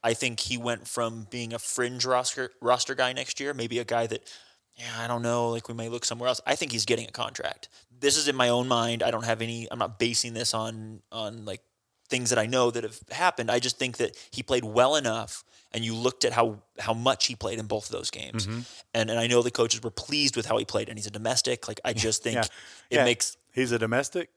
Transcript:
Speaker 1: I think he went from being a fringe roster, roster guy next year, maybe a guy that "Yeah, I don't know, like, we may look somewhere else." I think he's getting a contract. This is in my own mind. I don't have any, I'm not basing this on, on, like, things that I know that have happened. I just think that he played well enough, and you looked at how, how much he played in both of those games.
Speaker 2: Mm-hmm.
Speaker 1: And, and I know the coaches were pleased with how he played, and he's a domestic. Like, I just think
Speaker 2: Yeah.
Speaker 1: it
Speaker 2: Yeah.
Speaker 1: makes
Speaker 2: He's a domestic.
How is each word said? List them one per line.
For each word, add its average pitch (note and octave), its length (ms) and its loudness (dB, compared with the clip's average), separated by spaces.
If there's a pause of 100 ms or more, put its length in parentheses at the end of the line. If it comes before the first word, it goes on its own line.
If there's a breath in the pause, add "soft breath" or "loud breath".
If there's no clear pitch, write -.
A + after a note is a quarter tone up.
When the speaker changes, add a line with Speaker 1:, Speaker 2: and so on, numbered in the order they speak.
Speaker 1:
I A#2 100 4
think A#2 240 0
he - 180 -2
went A#2 300 -2
from A2+ 420 -4
being A#2 240 -8
a A#2 60 -6
fringe B2 480 -2
roster, B2+ 540 0
roster B2 340 2
guy B2+ 180 2
next - 280 -6
year, C#3+ 120 -2
maybe A#2+ 280 -2
a A#2 40 -4
guy A#2 220 2
that - 260 -6 (440 loud breath)
"Yeah, A#2+ 220 -12
I A#2 80 -4
don't A#2+ 160 -2
know, A#2 280 2
like, A#2 180 -6
we A#2+ 60 -10
may A#2 140 -6
look A#2+ 160 -6
somewhere A#2+ 240 -2
else." B2 180 0
I C#3 80 2
think C#3+ 180 -4
he's A2 120 0
getting A2+ 240 2
a - 40 -16
contract. - 560 -6 (300 soft breath)
This C#3 180 4
is D3 120 2
in C3+ 80 0
my B2 140 6
own B2 180 2
mind. A#2 340 2
I A2+ 80 2
don't A2+ 140 -2
have A2+ 180 0
any, A#2 280 -6
I'm A#2+ 80 -8
not G#2+ 200 -2
basing A#2 360 0
this - 200 -2
on, A2 460 -6 (100)
on, A2+ 360 -8
like, G2 160 -10 (460)
things B2 220 0
that A#2+ 80 6
I A2 80 4
know B2 240 4
that A2+ 140 -4
have G#2+ 140 -8 (120)
happened. E3 400 0
I B2 80 4
just B2 200 -2
think B2 180 -4
that - 200 -2 (140 loud breath)
he - 120 -8
played B2 220 2
well A#2+ 320 4
enough, A2+ 460 -2 (300 soft breath)
and A#2 120 -4
you A2+ 100 -2
looked B2 320 0
at A#2 80 2
how, A#2 240 4 (200)
how - 160 -2
much B2 320 2
he B2 80 -4
played A2 240 -4
in A2 80 -6
both G#2+ 200 -2
of - 60 -8
those - 180 -4
games. F#2+ 360 -6
Speaker 2:
Mm-hmm. A2+ 140 -4 (340 loud breath)
Speaker 1:
And, A2+ 160 2
and A#2 80 2
I A#2 80 2
know A#2+ 160 8
the A#2+ 80 2
coaches A2+ 320 2
were A#2 80 -4
pleased C#3+ 460 0
with A2 100 -2
how A2+ 120 2
he G#2 80 0
played, G#2 240 -2
and A2 80 -10
he's G#2+ 80 -8
a G#2+ 40 -8
domestic. A2+ 580 -2
Like, A2 160 -10
I A#2+ 100 0
just A2 280 0
think A#2 140 -2
Speaker 2:
Yeah. A#2+ 60 2 (480 loud breath)
Speaker 1:
it B2+ 60 4
Speaker 2:
Yeah. C#3+ 80 8
Speaker 1:
makes - 320 2 (160)
Speaker 2:
He's B2+ 200 2
a A#2+ 60 2
domestic. B2 580 0